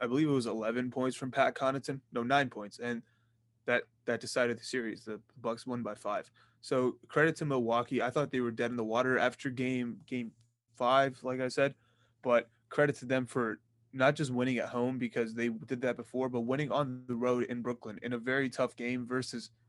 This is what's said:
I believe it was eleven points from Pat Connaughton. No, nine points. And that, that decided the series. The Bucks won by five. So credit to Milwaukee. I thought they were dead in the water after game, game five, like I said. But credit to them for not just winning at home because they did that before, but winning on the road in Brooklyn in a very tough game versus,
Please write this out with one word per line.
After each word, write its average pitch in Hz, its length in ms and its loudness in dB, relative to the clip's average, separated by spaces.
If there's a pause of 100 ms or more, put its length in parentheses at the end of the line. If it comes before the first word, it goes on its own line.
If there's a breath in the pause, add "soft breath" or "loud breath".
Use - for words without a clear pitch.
I 127 60 -2
believe 143 220 2
it 143 40 2
was 123 140 2
eleven 113 420 -2
points 127 280 -2
from 131 160 -8
Pat 131 240 2
Connaughton. 135 440 -2 (120)
No, 120 100 -2
nine 135 260 2
points. 104 300 -12
And 120 240 -6 (640)
that, 120 160 2 (220)
that 120 160 -2
decided 120 360 0
the 117 80 -14
series. 113 400 -4
The 107 160 -10 (200)
Bucks 117 260 -6
won 120 160 -4
by 104 140 -6
five. 101 340 -6 (300 soft breath)
So 127 360 2 (120)
credit 156 280 4
to 165 80 -6
Milwaukee. 120 560 0
I 120 100 0
thought 143 200 0
they 131 100 0
were 117 120 0
dead 120 180 -2
in 123 60 -6
the 113 80 -2
water 123 340 2
after 127 320 2
game, 123 560 -2
game 123 240 -6 (460)
five, 131 480 4
like 127 160 -2
I 127 80 0
said. 139 260 2 (480)
But 120 280 4 (180)
credit 147 280 4
to 127 100 -12
them 127 200 0
for 113 320 -2 (340)
not 135 220 6
just 147 160 -2
winning 123 280 0
at 107 100 -2
home 127 300 0
because 117 360 -2
they 117 140 0
did 120 320 -4
that 123 160 0
before, 127 320 -2
but 123 140 -2
winning 135 280 0
on 127 380 0
the 123 80 -2
road 123 280 2
in 120 180 -4
Brooklyn 117 400 -6
in 120 100 -4
a 120 60 -2
very 131 300 0
tough 127 280 -2
game 123 320 -4
versus, 123 420 -4 (180)